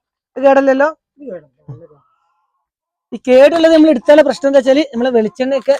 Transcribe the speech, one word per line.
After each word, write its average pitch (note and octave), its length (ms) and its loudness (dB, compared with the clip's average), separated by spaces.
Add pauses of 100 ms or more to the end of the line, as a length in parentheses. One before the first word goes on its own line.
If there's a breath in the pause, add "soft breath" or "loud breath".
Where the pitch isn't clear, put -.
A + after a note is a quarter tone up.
(360)
ഇത് B3+ 80 -12
കേടല്ലല്ലോ? C4+ 440 0 (2250)
ഈ A3+ 120 -14
കേടുള്ളത് D4 480 2
നമ്മൾ D#4 180 4
എടുത്താലുള്ള D4 360 2
പ്രശ്നം C4+ 220 -6
എന്താ C#4 100 2
വെച്ചാല് C4 220 0 (100)
നമ്മളെ A#3+ 240 -6
വെളിച്ചെണ്ണയൊക്കെ C4 640 -4